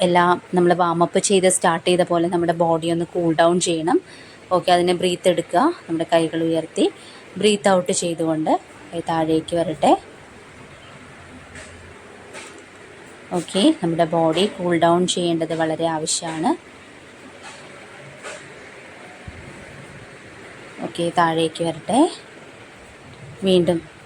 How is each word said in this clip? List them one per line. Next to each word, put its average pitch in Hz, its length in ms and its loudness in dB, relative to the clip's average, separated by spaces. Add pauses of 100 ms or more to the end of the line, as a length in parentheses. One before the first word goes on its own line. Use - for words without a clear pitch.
എല്ലാം 175 360 4 (140)
നമ്മൾ 175 160 4 (100)
വാം 170 240 0
അപ്പ് 190 220 0
ചെയ്ത് 185 280 4
സ്റ്റാർട്ട് 165 340 0
ചെയ്ത 180 200 4
പോലെ 170 240 0
നമ്മുടെ 170 300 0
ബോഡി 165 320 0
ഒന്ന് 170 180 -2
കൂൾ 170 160 0 (120)
ഡൗൺ 170 140 4 (120)
ചെയ്യണം. 165 320 0 (560)
ഓക്കെ, 175 200 0
അതിനെ 180 260 2
ബ്രീത്ത് 180 320 0
എടുക്കുക, 170 280 -2 (240)
നമ്മുടെ 165 280 -4
കൈകൾ 165 340 2
ഉയർത്തി 165 380 -2 (560)
ബ്രീത്ത് 202 340 2
ഔട്ട് 180 260 0
ചെയ്തുകൊണ്ട് 160 500 -2 (380)
കൈ 170 120 -8 (100)
താഴേക്ക് 160 480 0
വരട്ടെ. 165 340 2 (3500)
ഓക്കെ, 190 240 -2 (200)
നമ്മുടെ 165 240 0 (100)
ബോഡി 165 280 2 (120)
കൂൾ 175 180 -2 (100)
ഡൗൺ 175 160 4 (140)
ചെയ്യേണ്ടത് 165 480 -4
വളരെ 160 320 -2
ആവശ്യമാണ്. 160 560 -4 (4000)
ഓക്കെ, 170 180 -4 (160)
താഴേക്ക് 165 480 0
വരട്ടെ. 175 320 0 (1400)
വീണ്ടും 180 360 2 (260)